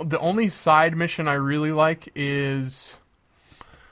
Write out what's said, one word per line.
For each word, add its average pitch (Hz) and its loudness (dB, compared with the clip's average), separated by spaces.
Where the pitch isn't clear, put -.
the 160 -2
only 202 0
side 160 4
mission 165 -4
I 147 0
really 147 0
like 160 0
is, 139 -4